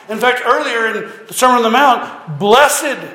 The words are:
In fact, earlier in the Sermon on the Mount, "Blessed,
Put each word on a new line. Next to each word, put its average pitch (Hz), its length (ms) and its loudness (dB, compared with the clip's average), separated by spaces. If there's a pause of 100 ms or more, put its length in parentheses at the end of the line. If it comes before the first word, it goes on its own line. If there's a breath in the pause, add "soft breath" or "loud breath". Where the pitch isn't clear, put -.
In 220 100 -8
fact, 247 260 0
earlier 240 420 -2
in 208 400 -8
the - 80 -16
Sermon 247 220 4
on 233 60 2
the 226 80 2
Mount, 240 680 0
"Blessed, 262 600 2 (160)